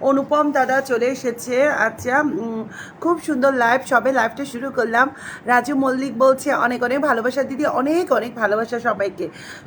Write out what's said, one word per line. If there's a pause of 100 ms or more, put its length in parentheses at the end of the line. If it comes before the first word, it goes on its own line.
অনুপম
দাদা
চলে
এসেছে।
আচ্ছা,
উম, (360)
খুব
সুন্দর
লাইভ,
সবে
লাইভটা
শুরু
করলাম। (360)
রাজু
মল্লিক
বলছে,
"অনেক
অনেক
ভালোবাসা
দিদি,
অনেক
অনেক
ভালোবাসা
সবাইকে।" (380)